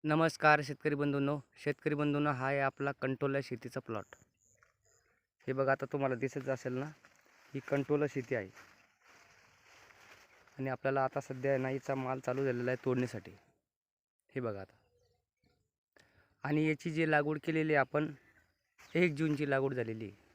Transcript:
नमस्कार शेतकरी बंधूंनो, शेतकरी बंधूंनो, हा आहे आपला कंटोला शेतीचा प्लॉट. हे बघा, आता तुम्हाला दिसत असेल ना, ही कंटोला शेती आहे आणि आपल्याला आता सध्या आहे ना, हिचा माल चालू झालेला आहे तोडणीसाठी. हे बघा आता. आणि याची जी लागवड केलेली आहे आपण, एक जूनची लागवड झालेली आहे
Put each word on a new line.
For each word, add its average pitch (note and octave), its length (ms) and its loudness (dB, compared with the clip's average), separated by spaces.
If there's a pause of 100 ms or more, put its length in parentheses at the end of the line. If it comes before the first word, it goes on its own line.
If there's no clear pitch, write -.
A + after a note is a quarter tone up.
नमस्कार D3+ 560 6
शेतकरी D3 320 -2
बंधूंनो, C#3+ 440 0 (240)
शेतकरी D3 320 0
बंधूंनो, D3 360 2
हा C3 160 -2
आहे C#3 120 0
आपला C#3 320 0
कंटोला C3+ 520 -2
शेतीचा B2 360 -8
प्लॉट. G#2+ 360 -8 (1300)
हे C3 60 -2
बघा, C3+ 180 2
आता C3+ 140 0
तुम्हाला C3+ 300 0
दिसत C3 340 -4
असेल B2+ 240 -4
ना, C3 120 -4 (680)
ही C#3 60 -6
कंटोला C#3+ 480 0
शेती C3 280 -4
आहे G2 120 -4 (2000)
आणि C3+ 120 -4
आपल्याला C3+ 340 0
आता C3 160 -2
सध्या C3+ 320 -2
आहे C3+ 80 2
ना, C3 100 -2
हिचा C3+ 260 -4
माल C3 240 -4
चालू C3 260 -2
झालेला B2 260 0
आहे B2+ 140 -4
तोडणीसाठी. B2 460 -2 (1040)
हे C3+ 40 -2
बघा G#2+ 220 -4
आता. - 120 -16 (1700)
आणि D3+ 260 2
याची D#3 220 -2
जी D#3 200 2
लागवड D3+ 320 2
केलेली D#3 300 0
आहे C#3+ 60 6
आपण, D3+ 340 0 (840)
एक E3+ 180 4
जूनची D3 360 0
लागवड C3+ 240 2
झालेली A2+ 320 -4
आहे G2 100 -12 (200)